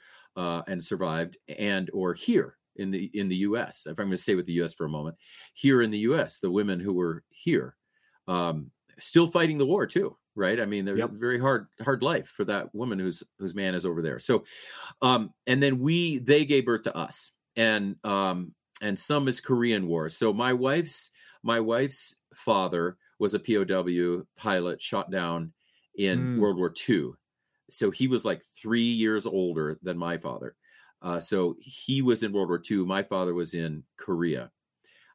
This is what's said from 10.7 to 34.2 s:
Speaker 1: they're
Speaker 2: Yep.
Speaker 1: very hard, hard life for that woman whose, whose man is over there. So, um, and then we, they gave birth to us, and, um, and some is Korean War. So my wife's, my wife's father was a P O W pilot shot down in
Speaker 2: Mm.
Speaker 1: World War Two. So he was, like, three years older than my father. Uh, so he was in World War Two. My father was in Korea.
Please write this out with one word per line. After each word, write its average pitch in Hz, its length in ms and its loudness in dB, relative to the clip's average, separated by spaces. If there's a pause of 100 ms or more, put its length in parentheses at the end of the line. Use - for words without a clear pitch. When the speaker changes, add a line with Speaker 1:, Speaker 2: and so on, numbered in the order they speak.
Speaker 1:
they're 98 120 -2
Speaker 2:
Yep. 117 160 -2
Speaker 1:
very 120 260 -2
hard, 127 300 0 (120)
hard 123 220 0
life 151 260 0
for - 160 -4
that - 300 -4
woman 107 240 -4
whose, 92 240 -2 (160)
whose 95 160 -6
man 95 200 -2
is 87 100 -2
over 82 180 -2
there. 71 160 -2
So, - 260 2 (580)
um, 120 300 2 (140)
and 131 160 4
then 135 160 4
we, 165 400 2
they 147 260 4
gave 139 220 4
birth 117 160 0
to - 140 -4
us, - 360 -2 (240)
and, 107 480 2
um, 95 500 0 (260)
and 104 180 -2
some 143 300 2
is 123 120 2
Korean 120 460 2
War. 82 220 0
So 110 240 2
my 123 200 2
wife's, 135 580 0 (320)
my 117 180 2
wife's 120 560 0 (180)
father 90 640 0 (220)
was 104 160 0
a 104 40 2
P 110 180 0
O 98 80 2
W 87 640 0 (100)
pilot 90 460 -2
shot 98 280 -4
down 85 420 -4 (440)
in 120 400 0
Speaker 2:
Mm. - 20 0
Speaker 1:
World 104 180 4
War 90 140 0
Two. 76 460 0 (540)
So 104 200 4
he 131 180 0
was, 127 160 2
like, 92 180 -2
three 113 400 -2
years 110 440 2
older 82 560 -2
than 87 140 -6
my 85 220 -4
father. 64 360 -10 (460)
Uh, 87 200 -4
so 90 400 2
he - 420 -2
was 120 200 4
in 104 100 -2
World 95 160 0
War 87 100 0
Two. 95 260 0
My 95 180 0
father 92 320 -2
was 87 200 -2
in 80 300 -6 (120)
Korea. 82 540 -2 (640)